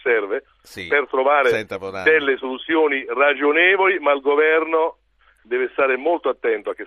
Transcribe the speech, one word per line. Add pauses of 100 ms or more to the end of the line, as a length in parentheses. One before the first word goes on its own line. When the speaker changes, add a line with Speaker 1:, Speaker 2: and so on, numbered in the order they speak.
Speaker 1:
serve (160)
Speaker 2:
Sì.
Speaker 1:
per
trovare
Speaker 2:
Senta,
Bonanni.
Speaker 1:
delle
soluzioni
ragionevoli,
ma
il
governo (480)
deve
stare
molto
attento
a
che